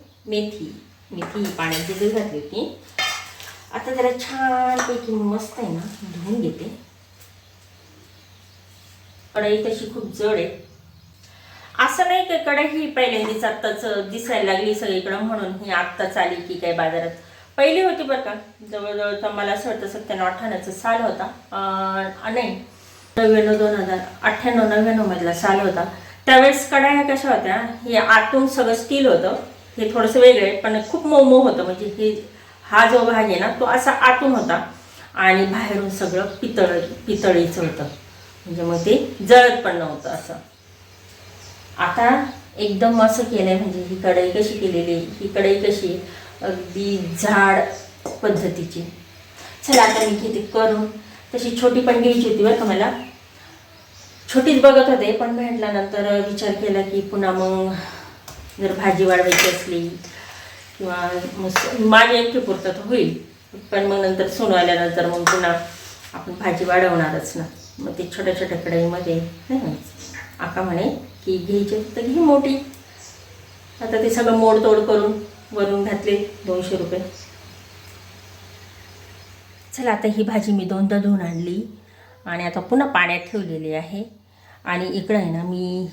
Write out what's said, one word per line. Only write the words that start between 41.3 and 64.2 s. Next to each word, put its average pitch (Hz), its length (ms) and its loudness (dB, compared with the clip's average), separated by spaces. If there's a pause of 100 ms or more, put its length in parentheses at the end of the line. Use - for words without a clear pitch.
आता 240 480 2 (320)
एकदम 214 440 2
असं 220 220 4
केलंय, 190 360 2
म्हणजे 185 220 -4
ही 180 140 -8
कढई 180 360 2
कशी 208 280 -2
केलेली, 170 340 -2
ही 170 340 -6
कढई 196 360 2
कशी 202 400 -2 (380)
अगदी 190 560 -4
जाड 196 640 2 (600)
पद्धतीची. 170 580 -2 (840)
चला, 254 180 6
आता 220 180 4
मी 214 160 2
घेते 208 260 -4
करून. 220 440 0 (500)
तशी 240 260 -4
छोटी 247 200 4
पण 233 200 4
घ्यायची 233 280 4
होती 202 140 2
बरं 233 120 6
का 233 100 0
मला, 202 360 0 (1300)
छोटीच 262 280 4
बघत 269 280 10
होते, 214 220 2
पण 233 180 -2
म्हटल्यानंतर 208 1000 -2
विचार 208 240 -4
केला 196 300 0
की 196 200 -2
पुन्हा 196 300 -2
मग 190 420 0 (840)
जर 196 140 -2
भाजी 190 320 0
वाढवायची 180 440 4
असली 170 380 -4 (920)
किंवा 180 420 -4 (140)
मग 190 160 -6
स-, - 300 -4
माझ्या 226 400 6
एकटी 233 200 -2
पुरतं 190 300 -4
तर 190 160 -6
होईल, 185 320 0 (540)
पण 196 140 0
मग 196 200 0
नंतर 190 220 0